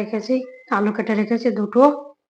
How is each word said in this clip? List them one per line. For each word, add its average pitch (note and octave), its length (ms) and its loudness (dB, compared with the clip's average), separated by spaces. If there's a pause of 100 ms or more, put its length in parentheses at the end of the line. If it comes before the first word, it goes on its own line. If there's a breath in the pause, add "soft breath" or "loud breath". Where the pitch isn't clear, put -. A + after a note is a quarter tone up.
রেখেছি G#3+ 340 -4 (420)
আলু, G#3 200 2
কেটে A3 240 -2
রেখেছি A#3 280 -2 (100)
দুটো, G#3 240 2 (540)